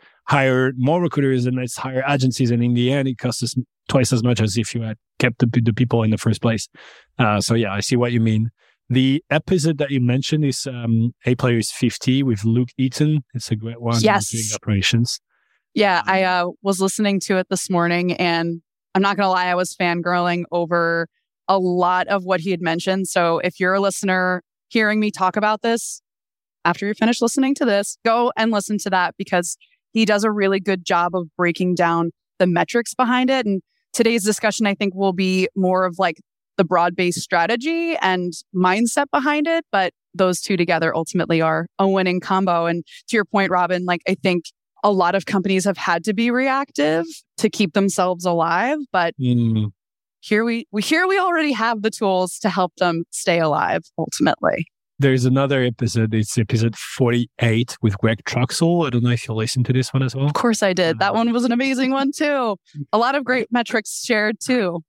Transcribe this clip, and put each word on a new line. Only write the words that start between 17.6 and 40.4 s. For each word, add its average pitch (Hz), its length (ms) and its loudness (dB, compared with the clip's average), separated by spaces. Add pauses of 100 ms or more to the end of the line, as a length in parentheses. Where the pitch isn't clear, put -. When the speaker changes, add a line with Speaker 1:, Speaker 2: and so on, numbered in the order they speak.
Speaker 2:
morning, 175 440 0
and 170 480 -2 (340)
I'm 190 60 2
not 202 140 0
gonna 196 140 0
lie, 180 160 0
I 180 100 0
was 180 200 -2
fangirling 175 760 0
over 170 560 0 (400)
a 190 120 2
lot 180 480 0
of 196 160 0
what 185 160 0
he 175 120 -4
had 175 100 -2
mentioned. 180 460 -2
So 170 320 2
if - 200 -6
you're 185 140 2
a 196 60 2
listener 185 600 -2 (280)
hearing 214 300 0
me 214 120 0
talk 185 260 -2
about 214 240 0
this, - 400 -4 (640)
after - 200 0
you're 208 100 -2
finished 226 260 0
listening 269 340 0
to 285 100 -2
this, 202 380 0
go 240 320 2
and 226 160 0
listen 208 280 -2
to 202 100 -6
that 180 280 0
because 180 380 -2 (380)
he 226 100 4
does 208 200 4
a 220 80 2
really 196 280 2
good 185 240 -2
job 175 320 0
of 175 120 -4 (100)
breaking 180 380 0
down 170 360 2 (280)
the 180 80 4
metrics 175 460 0
behind 254 360 0
it. 262 160 0
And 196 160 -2 (320)
today's 226 300 2
discussion, 214 420 0
I 202 80 2
think, 196 220 -4
will 196 180 0
be 185 420 2
more 185 300 2
of, 175 140 -6
like, 175 180 0 (400)
the 185 80 4
broad-based 175 560 0
strategy 262 760 -2
and 180 360 -2 (200)
mindset 202 600 2
behind 294 340 0
it. 330 240 0
But 190 220 0 (220)
those 180 260 2